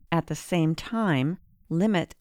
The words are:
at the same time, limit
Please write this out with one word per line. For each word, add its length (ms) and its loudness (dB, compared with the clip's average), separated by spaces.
at 160 0
the 80 -6
same 400 0
time, 640 0
limit 520 0